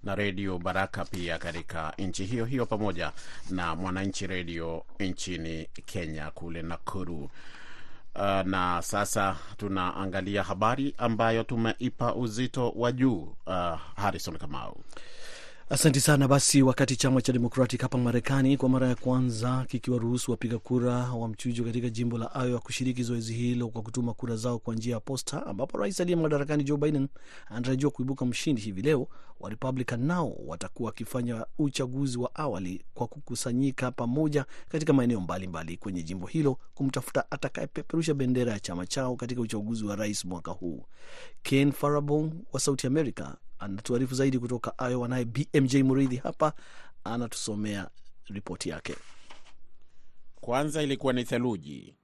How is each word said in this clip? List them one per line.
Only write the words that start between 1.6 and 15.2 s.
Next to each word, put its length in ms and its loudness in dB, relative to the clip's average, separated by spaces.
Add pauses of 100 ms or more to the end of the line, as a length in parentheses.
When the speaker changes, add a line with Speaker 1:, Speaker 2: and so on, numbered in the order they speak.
Speaker 1:
nchi 260 -2
hiyo 200 -2
hiyo, 220 0
pamoja 460 0 (380)
na 260 0
Mwananchi 500 -2
Radio 580 -4 (160)
nchini 680 -2 (200)
Kenya 440 -4
kule 320 -6
Nakuru. 680 -4 (840)
Uh, 80 0 (220)
na 380 2
sasa 540 0 (200)
tunaangalia 880 -2
habari 560 2
ambayo 460 4
tumeipa 680 0
uzito 560 0
wa 220 2
juu. 420 2 (120)
Uh, 340 0 (160)
Harrison 420 0
Kamau. 380 -4 (920)